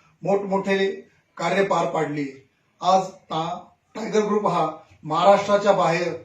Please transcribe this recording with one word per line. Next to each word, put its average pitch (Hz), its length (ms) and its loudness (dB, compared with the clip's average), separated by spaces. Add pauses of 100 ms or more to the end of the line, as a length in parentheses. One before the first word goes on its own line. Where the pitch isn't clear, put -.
(220)
मोठमोठे 196 840 -2 (280)
कार्य 185 260 0
पार 170 220 0
पाडली. 147 640 -6 (320)
आज 180 220 4 (280)
टा-, 165 280 -6 (360)
टायगर 214 260 -2
ग्रुप 208 260 -2
हा 165 200 0 (360)
महाराष्ट्राच्या 196 680 4
बाहेर 175 400 0 (120)